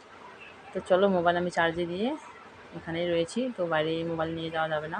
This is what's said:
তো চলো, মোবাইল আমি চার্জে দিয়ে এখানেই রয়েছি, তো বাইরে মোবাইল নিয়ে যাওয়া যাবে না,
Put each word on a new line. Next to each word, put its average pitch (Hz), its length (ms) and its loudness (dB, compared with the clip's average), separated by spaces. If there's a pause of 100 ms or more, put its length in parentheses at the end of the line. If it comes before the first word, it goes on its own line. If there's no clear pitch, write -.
(680)
তো - 80 -6 (120)
চলো, 185 160 6 (100)
মোবাইল 175 220 4
আমি 175 140 0
চার্জে 170 340 2
দিয়ে 185 240 -2 (680)
এখানেই 165 340 -2
রয়েছি, 170 280 2 (160)
তো 190 60 -2 (120)
বাইরে 156 180 2 (200)
মোবাইল 160 260 -2
নিয়ে 165 180 -6
যাওয়া 160 180 0
যাবে 151 200 -2
না, 185 60 -4